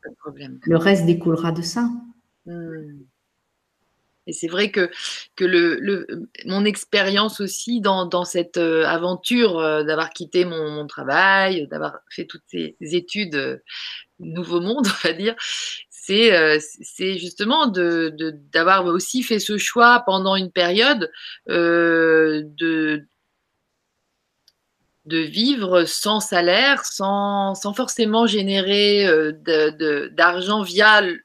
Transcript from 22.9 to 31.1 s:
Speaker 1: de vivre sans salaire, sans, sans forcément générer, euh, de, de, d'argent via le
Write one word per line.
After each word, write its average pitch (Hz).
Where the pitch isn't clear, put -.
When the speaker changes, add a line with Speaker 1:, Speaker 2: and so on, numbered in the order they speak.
Speaker 1:
de 156
vivre 180
sans 208
salaire, 202
sans, 202
sans 208
forcément 226
générer, 202
euh, 156
de, 156
de, 151
d'argent 180
via 208
le 175